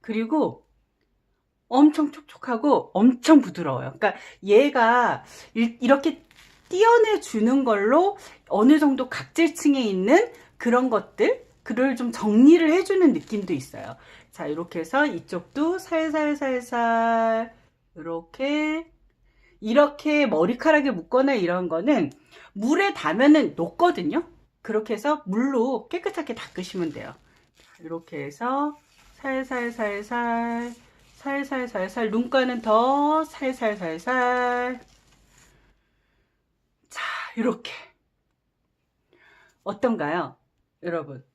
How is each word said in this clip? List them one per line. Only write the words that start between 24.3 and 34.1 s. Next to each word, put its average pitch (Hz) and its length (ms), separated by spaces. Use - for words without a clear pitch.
그렇게 214 320
해서 202 300
물로 240 600
깨끗하게 339 480
닦으시면 180 580
돼요. - 200
자, - 260
이렇게 165 420
해서 269 520
살살살살, 240 1600
살살살살, 247 960
눈가는 247 500
더 277 640
살살살살. 247 1500